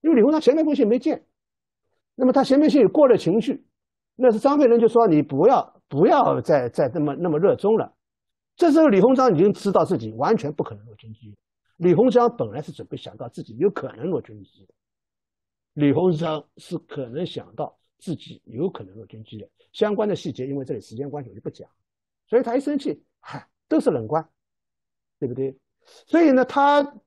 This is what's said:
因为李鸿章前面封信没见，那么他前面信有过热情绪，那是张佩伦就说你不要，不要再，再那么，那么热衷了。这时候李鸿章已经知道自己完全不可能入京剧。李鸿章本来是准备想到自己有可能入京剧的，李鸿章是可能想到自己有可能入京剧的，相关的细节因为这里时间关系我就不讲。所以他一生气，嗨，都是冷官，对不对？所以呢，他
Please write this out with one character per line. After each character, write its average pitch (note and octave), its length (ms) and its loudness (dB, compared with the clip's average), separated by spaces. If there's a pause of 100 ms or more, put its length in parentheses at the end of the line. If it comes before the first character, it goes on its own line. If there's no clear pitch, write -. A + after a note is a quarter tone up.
因 D4+ 80 0
为 D#4+ 80 4
李 G#3 60 6
鸿 C#4 80 4
章 D#4 100 0
前 B3+ 120 2
面 D#4 120 0
封 D4 100 0
信 C#4 100 2
没 A#3 140 0
见， - 260 -4 (880)
那 B3+ 100 -2
么 B3+ 80 2
他 C#4 100 2
前 C4+ 160 2
面 D4+ 100 4
信 C4+ 120 4
有 F#3+ 80 4
过 C#4+ 180 4
热 A#3 80 6
情 F#3 240 0
绪， - 260 -6 (500)
那 B3 140 2
是 A3 100 0
张 C#4+ 180 0
佩 C#4+ 100 4
伦 A#3 100 4
就 A3+ 120 2
说 A#3 180 4
你 D3+ 140 2
不 C#3 260 0
要， - 400 0
不 D3 180 0
要 G3 360 2
再， C3+ 260 0
再 C3+ 260 -2
那 F3 60 -6
么， D3 160 -2
那 E3+ 140 -4
么 D3+ 100 -2
热 F3 160 2
衷 G#3 220 0
了。 C3 180 -6 (600)
这 E4+ 160 2
时 D#4 80 4
候 D#4 100 6
李 F#3+ 120 4
鸿 B3+ 140 4
章 B3+ 180 2
已 D3+ 40 0
经 G3 160 4
知 - 180 -4
道 F3+ 120 2
自 E3 140 -2
己 A2+ 140 -10
完 D3 260 -2
全 D3 160 -8
不 - 100 -10
可 A2 120 -12
能 G#2 100 -20
入 A2+ 100 -20
京 A2 180 -20
剧。 G#2 220 -20 (420)
李 E3+ 180 2
鸿 B3 160 4
章 A#3+ 240 4
本 A2+ 160 -6
来 C3+ 100 -10
是 D3 100 -16
准 - 160 -18
备 - 80 -12
想 - 220 -16
到 A#2+ 120 -14
自 - 120 -16
己 A2 160 -18
有 F#3+ 140 0
可 - 220 -10
能 A#2 120 -14
入 D#3+ 160 -4
京 G#2 220 -20
剧 F#2+ 220 -20
的， - 80 -20 (1000)
李 D3 180 0
鸿 F3 200 2
章 D#3 340 -4 (120)
是 - 200 -14
可 - 320 -12
能 D#3 160 -8
想 - 300 -14
到 - 200 -10 (220)
自 E3 180 -10
己 - 300 -20
有 C3 240 -8
可 B2+ 140 -16
能 F#2 100 -20
入 G#2+ 140 -20
京 A2 160 -20
剧 G#2+ 160 -20
的， G2 100 -20 (220)
相 G#3 240 -2
关 G#3 120 -2
的 F#3 80 -2
细 - 160 -10
节 B2+ 140 -10
因 C#3 120 -8
为 C3+ 80 -8
这 C3+ 100 -8
里 G2+ 60 -12
时 - 140 -20
间 C3+ 140 -10
关 F3 140 -12
系 A2+ 60 -18
我 G2 60 -20
就 A2 60 -20
不 D#3+ 80 -12
讲。 - 180 -20 (600)
所 A3 100 0
以 C4 60 2
他 A#3 120 -4
一 C#4 40 0
生 C#4+ 180 -4
气， - 260 -8 (160)
嗨， - 280 -18 (200)
都 D#4 120 2
是 C4 100 0
冷 B2 160 -4
官， D3+ 240 -4 (880)
对 C#3+ 100 -6
不 A#2+ 60 -6
对？ C3 240 -8 (480)
所 E4 160 2
以 D#4 100 4
呢， B3+ 140 4
他 C#4+ 380 2 (240)